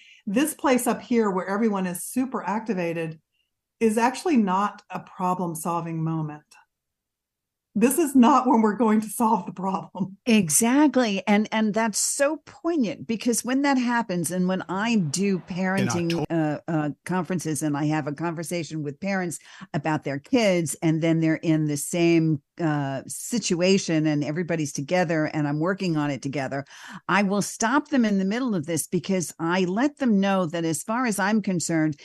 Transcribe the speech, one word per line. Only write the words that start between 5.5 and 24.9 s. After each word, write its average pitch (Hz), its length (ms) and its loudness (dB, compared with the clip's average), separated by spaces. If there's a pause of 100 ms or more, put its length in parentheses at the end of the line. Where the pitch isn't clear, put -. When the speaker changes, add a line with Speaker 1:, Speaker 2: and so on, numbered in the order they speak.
Speaker 1:
moment. 156 380 -4 (1400)
This 254 220 4
is 285 160 2
not 247 320 6
when 240 140 6
we're 214 160 2
going 214 240 4
to - 80 -6
solve 220 360 0
the 190 60 -10
problem." 190 760 -6
Speaker 2:
Exactly. 226 1000 4
And, 208 240 2
and 220 220 2
that's 220 260 0
so 285 460 0
poignant 302 600 -2
because 226 380 0
when 254 200 0
that 277 140 2
happens, 226 540 0
and 180 160 0
when 185 220 0
I 214 260 0
do 185 440 0
parenting, 185 720 -2
Speaker 3:
In 165 60 -2
Octo- 151 100 -4
Speaker 2:
uh, 160 420 -2
uh, 151 180 0 (140)
conferences, 170 600 -4
and 151 120 0
I 143 120 -2
have 151 200 -2
a 151 60 -4
conversation 160 680 -6
with 143 200 -8
parents 190 380 -4 (340)
about 156 320 -2
their 143 140 -4
kids, 185 600 2
and 160 200 2
then 165 180 2
they're 160 160 2
in 156 300 2
the 147 100 -2
same, 165 640 2 (200)
uh, 143 460 -2
situation 180 1000 0
and 147 160 2
everybody's 156 480 -4
together 160 540 0